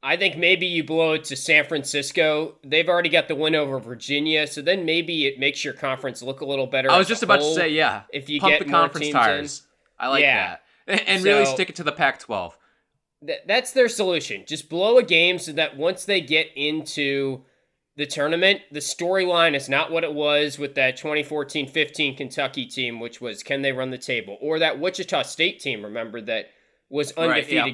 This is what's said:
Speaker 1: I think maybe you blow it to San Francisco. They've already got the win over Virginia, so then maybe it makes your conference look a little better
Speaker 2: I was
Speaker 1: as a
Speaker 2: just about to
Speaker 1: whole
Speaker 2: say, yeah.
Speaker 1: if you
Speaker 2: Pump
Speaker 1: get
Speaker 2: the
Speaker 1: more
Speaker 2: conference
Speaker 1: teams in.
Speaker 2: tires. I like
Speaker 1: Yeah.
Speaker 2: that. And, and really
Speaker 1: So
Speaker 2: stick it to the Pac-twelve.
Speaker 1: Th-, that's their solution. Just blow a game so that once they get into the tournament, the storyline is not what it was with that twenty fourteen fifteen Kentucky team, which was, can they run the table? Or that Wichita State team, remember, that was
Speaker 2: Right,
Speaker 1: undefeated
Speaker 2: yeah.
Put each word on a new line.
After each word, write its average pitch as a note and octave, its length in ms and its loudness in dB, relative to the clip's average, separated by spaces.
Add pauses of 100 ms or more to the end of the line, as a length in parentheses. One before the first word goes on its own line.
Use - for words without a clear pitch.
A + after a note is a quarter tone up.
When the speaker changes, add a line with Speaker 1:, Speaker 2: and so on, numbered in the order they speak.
Speaker 1:
I D3 120 0
think F3 200 0
maybe F3 300 4
you E3+ 160 -2
blow D#3+ 300 2
it D#3 120 -2
to C3+ 120 -8
San D3+ 280 4
Francisco. D3+ 1000 0
They've D#3 240 2
already F3 200 2
got D#3+ 200 2
the D#3 80 -2
win D#3 180 0
over C#3 240 0
Virginia, C#3+ 720 -2
so D3+ 120 -10
then F3 240 0
maybe D#3+ 420 0
it C3+ 120 -2
makes C#3+ 260 -2
your C#3+ 100 -4
conference C3 480 -6
look C3+ 180 -8
a C3+ 40 -8
little C3+ 220 -2
better C3 240 0
Speaker 2:
I E3+ 80 8
was F#3+ 80 6
Speaker 1:
as F#3+ 40 -4
a - 20 2
Speaker 2:
just - 100 -2
about G3+ 140 6
to D3 80 4
Speaker 1:
whole D#3 100 2
Speaker 2:
say, E3+ 140 2
yeah. C#3 340 2 (100)
Speaker 1:
if C3+ 160 -10
you D3 120 -2
Speaker 2:
Pump F#3+ 120 4
Speaker 1:
get D#3 120 2
Speaker 2:
the - 60 -6
Speaker 1:
more E3+ 100 6
Speaker 2:
conference D3+ 260 0
Speaker 1:
teams D3 80 -4
in. C3 60 6
Speaker 2:
tires. G2 420 2 (380)
I B2 80 -2
like C3+ 140 4
Speaker 1:
Yeah. A2+ 260 4
Speaker 2:
that. E2+ 140 -12 (260)
And, G3+ 200 2
and F#3+ 160 2
really G3+ 200 6
Speaker 1:
So C3+ 100 2
Speaker 2:
stick F3+ 160 0
it - 60 -14
to F3 80 -10
the D3 80 0
Pac-twelve. A2+ 680 -2 (640)
Speaker 1:
Th-, D3 220 -6
that's A#3+ 260 0
their B3 160 6
solution. E3+ 600 -2
Just D#3 200 -8
blow G3+ 300 4
a A#3 60 6
game F3 340 4
so E3 140 -10
that C#3+ 240 -2
once E3 280 -2
they G3 160 2
get D#3 360 0
into C#3 840 -4 (520)
the C#3+ 120 -6
tournament, E3+ 560 0 (100)
the D3 80 -8
storyline E3+ 760 0
is C3+ 140 -4
not D3+ 240 0
what E3 100 0
it D#3 100 -4
was D3 460 0
with C#3 160 -8
that C3 220 0
twenty D3+ 260 -4
fourteen D3 460 -4
fifteen C#3+ 480 -2
Kentucky C3+ 500 -6
team, A#2+ 320 -6
which A#2 220 -12
was, A2+ 240 -10
can C#3 180 -4
they C#3 80 2
run C3 200 -4
the B2+ 80 -8
table? A2 420 -6
Or D#3+ 180 -2
that D#3 220 0
Wichita F3+ 420 -2
State F#3 380 -2
team, A2 240 -6
remember, A2 380 -8
that G#2+ 240 -4 (440)
was C#3+ 260 -4
Speaker 2:
Right, E3 140 2
Speaker 1:
undefeated B2 360 2
Speaker 2:
yeah. C3 80 -2